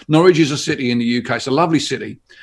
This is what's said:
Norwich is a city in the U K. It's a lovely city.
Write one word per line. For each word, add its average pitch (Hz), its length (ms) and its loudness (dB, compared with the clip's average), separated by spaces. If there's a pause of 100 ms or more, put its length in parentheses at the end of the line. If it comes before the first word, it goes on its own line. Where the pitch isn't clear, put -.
Norwich 160 320 4
is 151 100 2
a 147 80 -4
city 135 320 -4
in 120 80 0
the 117 80 -2
U 120 160 -2
K. 120 140 -4
It's 113 100 -6
a 135 60 -4
lovely 160 280 2
city. 117 400 -8 (240)